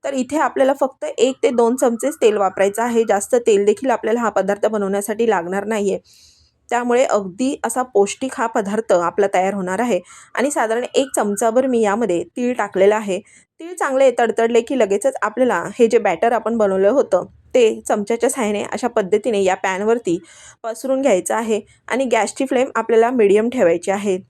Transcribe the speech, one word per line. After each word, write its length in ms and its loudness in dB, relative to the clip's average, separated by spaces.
तर 100 -8
इथे 240 -4
आपल्याला 420 2
फक्त 280 -2
एक 360 2
ते 80 4
दोन 240 2
चमचेच 460 -2
तेल 160 4
वापरायचं 460 0
आहे, 200 0
जास्त 340 0
तेल 280 2
देखील 240 0
आपल्याला 320 0
हा 100 0
पदार्थ 360 -2
बनवण्यासाठी 600 -2
लागणार 360 -2
नाहीये. 340 -2
त्यामुळे 360 0
अगदी 500 -2
असा 200 -4
पौष्टिक 520 -2
हा 100 -2
पदार्थ 460 -2
आपला 400 0
तयार 200 0
होणार 260 -4
आहे. 200 0
आणि 160 0
साधारण 320 -2
एक 220 0
चमचाभर 520 0
मी 140 0
यामध्ये 460 0
तीळ 260 -4
टाकलेलं 420 2
आहे. 240 -4
तीळ 140 -14
चांगले 460 2
तडतडले 420 2
की 180 -4
लगेचच 420 0
आपल्याला 420 0
हे 80 6
जे 120 2
बॅटर 320 0
आपण 260 -2
बनवलं 320 2
होतं 360 0
ते 260 2
चमच्याच्या 480 -2
साहाय्याने 340 -4
अशा 240 -6
पद्धतीने 560 0
या 120 2
पॅनवरती 640 -2
पसरून 380 -4
घ्यायचं 340 0
आहे 240 -2
आणि 180 -2
गॅसची 400 0
फ्लेम 300 0
आपल्याला 360 2
मीडियम 380 4
ठेवायची 420 0
आहे. 260 -2